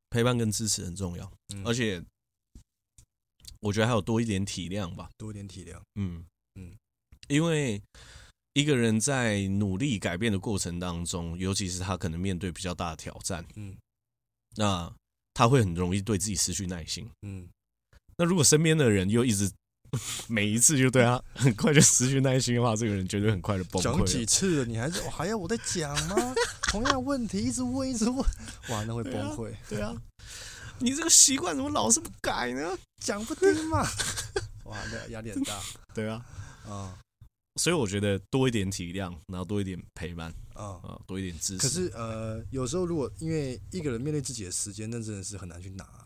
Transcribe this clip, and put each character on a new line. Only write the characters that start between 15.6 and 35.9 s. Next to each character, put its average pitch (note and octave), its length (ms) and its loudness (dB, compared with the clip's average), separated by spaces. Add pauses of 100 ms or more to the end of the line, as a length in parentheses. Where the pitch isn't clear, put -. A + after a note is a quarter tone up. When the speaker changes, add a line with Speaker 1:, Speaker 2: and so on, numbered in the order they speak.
Speaker 1:
容 F2+ 220 0
易 G2+ 60 0
对 G2+ 160 2
自 F#2 100 0
己 G2 80 -2
失 - 180 0
去 F#2 140 -4
耐 F2 180 -6
心。 - 240 -8 (140)
Speaker 2:
嗯。 F#2+ 240 -10 (720)
Speaker 1:
那 F3 80 4
如 F3 100 4
果 D#3 80 4
身 D3+ 180 8
边 D#3+ 160 6
的 C3 120 6
人 G2 200 4
又 A#2 160 6
一 B2 60 4
直 G2 200 2 (400)
<laughs> - 380 -6
每 G#2 180 2
一 G#2+ 100 2
次 C3+ 200 6
就 C3 120 6
对 B2 140 6
他 B2 200 4 (100)
很 A#2+ 220 6
快 D#3 180 4
就 D3 80 10
失 - 280 6
去 C3+ 120 4
耐 C3+ 180 4
心 A#2+ 160 2
的 A#2+ 60 4
话， A#2 140 4
这 A2+ 120 0
个 G2+ 60 0
人 F#2+ 140 0
绝 G2+ 120 0
对 G#2+ 120 4
很 F#2 100 0
快 G2+ 160 0
就 F#2 80 -2
崩 F#2 160 0
溃 A#2 80 2
了。 C#3 80 2
Speaker 2:
讲 - 80 6
几 A#2+ 200 0
次 E3+ 340 4
了， B2+ 60 2
你 A2+ 120 -4
还 B2+ 120 0
是， F#3+ 120 -4
哦， D#3+ 80 -4
还 D3 180 -4
要 A3+ 100 -2
我 E3+ 100 -6
再 A3+ 100 -2
讲 D3 380 -4 (120)
吗？ F#3 80 0 (340)
Speaker 1:
<laughs> - 200 -6
Speaker 2:
同 G#3+ 140 0
样 C#4+ 100 4
的 C4 60 0
问 B3+ 280 -2
题 F#3+ 120 -2
一 A#3+ 120 0
直 A#3+ 120 -2
问， C4 260 0
一 B3+ 80 -2
直 G#3+ 100 4
问， B3+ 100 0 (520)
哇， G#2+ 160 0
那 A2+ 80 -4
会 A#2 100 -2
崩 - 100 -6 (220)
溃。 A2 160 -6 (160)
Speaker 1:
对 G#3 120 -4
啊， - 0 -
对 - 20 -2
啊。 A3 200 -6 (760)
你 B3+ 140 2
这 D#4+ 100 -4
个 E4 60 0
习 - 280 8
惯 E3+ 180 -2
怎 C4+ 80 -2
么 D4 80 -2
老 - 180 2
是 C4+ 100 6
不 - 80 -10 (140)
改 B2 320 -2
呢？ E4 240 -4 (240)
Speaker 2:
讲 G#3 240 -4
不 D#4 80 -6
听 D#4 340 4
嘛。 D4+ 160 2 (420)
<laughs> - 400 -8
哇， G#2+ 120 -10 (140)
那 - 160 -8
压 A2 140 -10
力 A2+ 100 -8
很 C4 120 -4
大。 - 160 -6 (340)